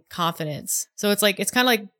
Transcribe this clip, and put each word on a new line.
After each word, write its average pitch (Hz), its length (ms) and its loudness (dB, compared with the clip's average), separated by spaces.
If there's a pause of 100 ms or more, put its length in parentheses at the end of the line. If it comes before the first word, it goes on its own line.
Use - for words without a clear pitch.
confidence. 165 840 -4
So 208 140 0
it's 208 120 2
like, 202 200 2
it's 196 100 -4
kinda 247 140 2
like 220 220 2 (120)